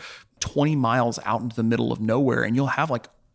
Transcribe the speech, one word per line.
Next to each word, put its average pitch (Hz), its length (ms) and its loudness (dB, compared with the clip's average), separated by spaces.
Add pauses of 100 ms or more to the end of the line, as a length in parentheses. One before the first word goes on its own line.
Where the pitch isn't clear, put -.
(400)
twenty 156 380 0
miles 120 480 2
out 110 160 0
into 117 160 -6
the 113 60 0
middle 117 280 2
of 117 80 -4
nowhere, 117 440 2
and 113 120 0
you'll 135 120 2
have, 151 220 0
like, 123 200 -4 (260)